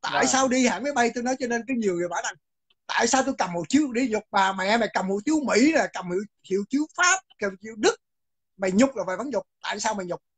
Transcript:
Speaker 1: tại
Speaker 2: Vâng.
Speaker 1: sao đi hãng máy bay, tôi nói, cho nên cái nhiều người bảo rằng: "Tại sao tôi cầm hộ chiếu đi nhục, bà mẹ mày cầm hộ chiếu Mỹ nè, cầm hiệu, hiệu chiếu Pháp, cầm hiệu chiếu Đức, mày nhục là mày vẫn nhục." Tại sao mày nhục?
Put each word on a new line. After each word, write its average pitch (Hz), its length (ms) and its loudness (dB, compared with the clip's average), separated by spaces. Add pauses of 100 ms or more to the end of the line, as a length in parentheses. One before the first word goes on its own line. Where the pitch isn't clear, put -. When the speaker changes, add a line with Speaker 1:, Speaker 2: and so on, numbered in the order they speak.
Speaker 1:
tại - 120 -4
Speaker 2:
Vâng. - 140 2
Speaker 1:
sao 269 200 4
đi 254 200 4
hãng 208 160 -2
máy 285 100 -2
bay, 240 220 2
tôi 240 80 -4
nói, 254 160 -2
cho 254 80 -4
nên 233 200 -2
cái 262 100 -4
nhiều 202 180 0
người 175 140 -2
bảo 170 140 -4
rằng: 214 100 -6 (540)
"Tại 226 200 2
sao 262 180 2
tôi 269 120 -2
cầm 185 120 -2
hộ 170 200 -4
chiếu 285 220 2
đi 240 200 0
nhục, 214 200 -2
bà 196 220 2
mẹ 190 240 0
mày 220 160 0
cầm 190 160 -2
hộ 202 160 -2
chiếu 311 140 2
Mỹ 233 360 4
nè, 214 180 0
cầm 185 180 -8
hiệu, 190 120 -2 (260)
hiệu 196 200 0
chiếu 277 120 0 (160)
Pháp, 359 220 4 (200)
cầm 202 100 -2
hiệu 190 120 -8
chiếu 220 160 -14
Đức, 349 180 4 (600)
mày 190 140 -2
nhục 254 240 4
là 202 80 -4
mày 180 140 -4
vẫn 247 120 -6
nhục." 208 180 -6 (160)
Tại 196 160 -6
sao 220 140 -2
mày 196 120 -6
nhục? 170 160 -8 (160)